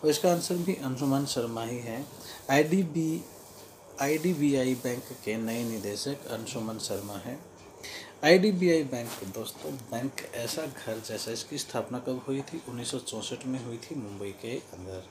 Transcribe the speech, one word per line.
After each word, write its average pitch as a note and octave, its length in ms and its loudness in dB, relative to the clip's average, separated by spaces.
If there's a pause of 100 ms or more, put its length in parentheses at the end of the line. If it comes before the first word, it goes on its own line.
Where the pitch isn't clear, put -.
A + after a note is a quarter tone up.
और D#3 60 6
इसका F3 220 6
आंसर E3+ 240 2
भी F3 200 2
अंशुमन C3+ 500 2
शर्मा A2+ 380 -2
ही A#2+ 140 -4
है। A#2 280 -6 (440)
आईडीबी, D#3+ 720 4 (800)
आईडीबीआई C#3+ 720 4
बैंक B2 280 -4 (220)
के G#2+ 120 0
नए A2+ 260 0
निदेशक A2 640 -2
अंशुमन A2+ 500 -4
शर्मा G2+ 360 -4
हैं। B2 320 -8 (800)
आईडीबीआई F3 600 8
बैंक A#2+ 500 -6
दोस्तों, A2+ 380 -8
बैंक B2+ 420 -4 (200)
ऐसा A#2+ 320 -4
घर A2+ 420 -6
जैसा, A2+ 240 -6
इसकी A#2 260 -6
स्थापना A#2+ 420 -4
कब B2+ 280 -4
हुई C3+ 140 -2
थी? D#3+ 280 -8
उन्नीस A#2+ 220 -6
सौ C3 80 -4
चौंसठ A#2 460 -8
में C3 200 -4
हुई A#2 120 -6
थी D#3+ 180 -10
मुंबई G2+ 360 -6
के A#2 260 -6
अंदर। F#2 540 -10